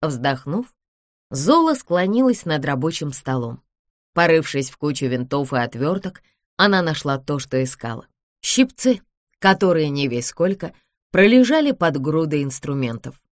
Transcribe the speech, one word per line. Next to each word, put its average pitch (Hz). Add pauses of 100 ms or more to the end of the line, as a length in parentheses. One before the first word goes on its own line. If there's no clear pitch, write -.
Вздохнув, 135 (560)
Зола 294
склонилась 226
над 151
рабочим 143
столом. 123 (520)
Порывшись 160
в -
куче 143
винтов 127
и 135
отверток, 143 (340)
она 190
нашла 143
то, 143
что 131
искала. 117 (340)
Щипцы, 254 (380)
которые 180
не 143
весь 120
сколько - (380)
пролежали 254
под 165
грудой 151
инструментов. 131 (120)